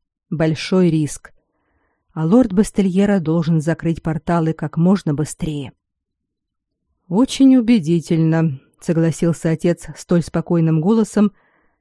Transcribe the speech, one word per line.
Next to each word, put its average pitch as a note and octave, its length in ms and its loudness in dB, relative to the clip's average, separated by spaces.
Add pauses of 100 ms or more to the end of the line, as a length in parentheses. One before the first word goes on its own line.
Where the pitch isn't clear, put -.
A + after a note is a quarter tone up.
(300)
большой E3 600 0
риск. D3+ 420 -4 (800)
А D#3+ 120 -4
лорд G#3+ 280 2
Бастельера G3 640 0
должен D#3+ 420 0
закрыть D#3+ 420 -4
порталы D#3+ 500 -2
как D#3 240 -8
можно E3+ 360 2
быстрее». D3 600 -6 (1400)
«Очень C4 480 4
убедительно», E3 1040 0 (200)
согласился E3 680 -2
отец E3+ 460 -2
столь F3 260 -2
спокойным E3 580 0
голосом, G#3 520 0 (480)